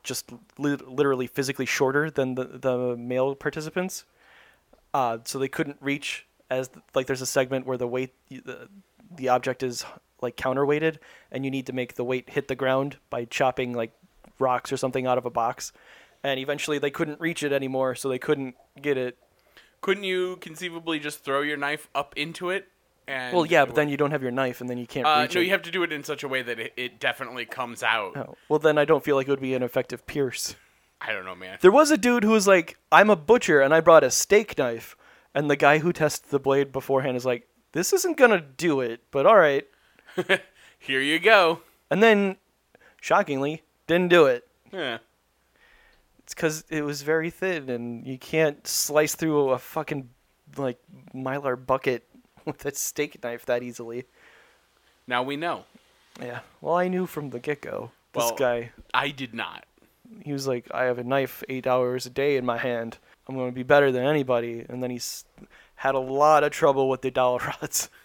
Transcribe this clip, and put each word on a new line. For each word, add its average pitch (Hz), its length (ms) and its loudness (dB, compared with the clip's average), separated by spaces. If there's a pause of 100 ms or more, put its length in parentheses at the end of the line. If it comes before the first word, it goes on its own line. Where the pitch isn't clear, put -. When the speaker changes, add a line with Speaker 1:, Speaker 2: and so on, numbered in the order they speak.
Speaker 1:
just - 300 -10 (240)
li-, 143 200 -2
literally 131 500 -2
physically 135 400 -4
shorter 147 440 0
than 131 260 -2
the, 127 80 -6
the 127 520 -4
male 127 380 -2
participants. 156 720 -8 (880)
Uh, 120 300 0
so - 140 -8
they 135 100 -2
couldn't 143 340 -6
reach 139 420 -6 (240)
as, 131 220 -4 (240)
like, 131 120 0
there's 131 140 -4
a 131 60 -6
segment 131 400 -2
where 127 100 -4
the 123 100 -4
weight, 127 280 -6 (160)
the, 123 400 -16 (440)
the 127 140 -4
object 127 340 2
is, 123 220 -6 (380)
like, 123 160 -6
counterweighted, 147 600 0 (300)
and 135 140 -6
you 135 60 -4
need 131 160 -6
to 123 80 -8
make 127 220 -6
the 123 80 -4
weight 127 260 -4
hit - 180 -4
the 131 80 -4
ground 135 400 0 (140)
by 120 160 -6
chopping, 127 480 -2
like, 117 180 -6 (460)
rocks 127 340 0
or 131 60 -2
something 131 280 -2
out 127 120 2
of 123 80 -4
a 120 40 -4
box. 117 400 -4 (540)
And 135 160 -2
eventually 147 380 -4
they 143 120 -2
couldn't 151 300 -6
reach 165 220 -4
it 147 100 0
anymore, 131 420 -2
so 135 140 -6
they 127 100 -2
couldn't 135 360 -2 (260)
get 143 160 0
it. 127 220 -4 (640)
Speaker 2:
Couldn't 196 220 -2
you 185 380 -2
conceivably 165 560 -8
just 147 260 -10
throw 139 160 -2
your 147 160 -4
knife 143 380 -6
up 143 200 -4
into 165 360 -6
it? 190 180 -6 (400)
And 127 260 -6
Speaker 1:
Well, 170 120 4
yeah, 160 160 6
Speaker 2:
it 135 60 4
Speaker 1:
but 123 80 -12
then 147 100 4
Speaker 2:
would 147 60 -4
Speaker 1:
you 143 40 0
don't 143 140 2
have 147 100 -2
your 127 100 -4
knife, 127 300 -2
and 123 80 -8
then 123 80 -6
you 123 100 -10
can't 139 200 -4
Speaker 2:
Uh, 151 160 4
Speaker 1:
reach 151 120 -4
Speaker 2:
no, 180 60 2
Speaker 1:
it. 170 40 2
Speaker 2:
you 185 80 0
have 185 100 0
to 165 80 -12
do 180 120 -2
it 165 80 -2
in 143 140 -8
such 147 180 -8
a 143 60 -8
way 131 140 -2
that 117 180 -8
it, 120 160 -10
it 127 240 -10
definitely 123 460 -4
comes 120 360 -8
out. 113 320 0
Speaker 1:
Oh. - 200 -10 (160)
Well, 151 80 2
then 151 180 4
I 147 80 4
don't 143 180 4
feel 147 140 0
like 135 100 0
it 139 40 -2
would 135 100 0
be 131 140 -2
an 127 80 -2
effective 123 440 -4
pierce. - 480 -4 (460)
Speaker 2:
I 110 140 -6
don't 95 100 -8
know, 92 100 -10
man. 92 280 -14
Speaker 1:
There 180 100 12
was 294 180 8
a 302 60 6
dude 240 280 2
who 220 80 4
was 214 140 4
like, 185 300 4 (160)
"I'm 185 160 10
a 208 80 6
butcher, 160 460 4
and 139 100 4
I 160 80 6
brought 160 240 10
a 123 60 0
steak - 480 2
knife." 120 400 -4 (360)
And 147 140 0
the 143 80 2
guy 147 220 6
who 165 160 0
tested - 360 -4
the 143 80 2
blade 135 340 2
beforehand 135 440 -2
is 123 80 -6
like, 123 240 -2 (240)
"This 175 220 0
isn't 359 240 -2
gonna 226 240 6
do 143 400 -2
it, 120 180 -6 (100)
but 139 140 0
all 214 140 8
right." 147 280 4 (480)
Speaker 2:
<laughs> - 640 -4
Here 135 220 -4
you 147 180 0
go. 175 440 4 (280)
Speaker 1:
And 180 120 2
then, 202 340 4 (640)
shockingly, 151 600 -2 (240)
didn't 175 240 2
do 170 160 10
it. 123 200 0 (240)
Speaker 2:
Yeah. 139 280 -6 (1200)
Speaker 1:
It's - 180 -18
'cause 156 320 -2
it 156 140 -4
was 147 200 -6
very 160 260 0
thin, 165 400 -6
and 120 380 -8
you 131 100 -10
can't 151 480 0
slice - 520 0
through 147 340 2
a 123 80 0
fucking, 143 520 -8 (460)
like, 131 220 -4 (340)
Mylar 131 440 -4
bucket 131 500 -2 (200)
<laughs> - 180 -20
with - 200 -10
a 143 80 -4
steak - 520 -6
knife 120 220 -10
that 123 180 0
easily. 120 400 -10 (1040)
Speaker 2:
Now 123 160 0
we 143 120 -4
know. 147 280 -4 (560)
Speaker 1:
Yeah. 120 200 -10 (200)
Well, 151 160 -2
I 180 100 0
knew 185 200 -2
from 147 240 -10
the 120 100 -12
get-go. 131 500 -8 (220)
This 120 120 -2
Speaker 2:
Well, 117 120 -2
Speaker 1:
guy. 120 340 0 (240)
Speaker 2:
I 131 140 0
did 131 260 -10
not. 107 300 -10 (580)
Speaker 1:
He 147 100 -8
was 135 140 -6
like, 123 260 -2
"I 127 120 -2
have 123 140 0
a 123 60 -8
knife 131 440 -4
eight 131 180 -8
hours 127 400 -2
a 123 40 -16
day 139 260 0
in 127 100 -2
my 120 120 -2
hand. 117 400 -6 (300)
I'm 131 80 -10
gonna 127 160 -4
be 127 120 -8
better 143 260 6
than 127 140 0
anybody." 123 640 0
And 123 140 -10
then 123 80 -4
he 123 80 -8
s-, - 260 -12 (520)
had 135 200 0
a 135 40 0
lot 143 440 4
of 143 80 0
trouble 135 360 4
with 131 140 -2
the 131 80 -2
dowel 127 280 2
<laughs> 135 220 -8
rods. - 280 -6 (160)